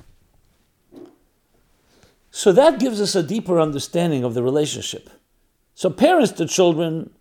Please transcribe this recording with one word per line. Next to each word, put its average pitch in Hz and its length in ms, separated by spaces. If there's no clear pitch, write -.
So - 220
that 277 260
gives 220 220
us 196 140
a 180 80
deeper 180 360
understanding 156 640
of 120 100
the 120 100
relationship. 127 680
So 180 140
parents 302 440
to 165 140
children, 165 600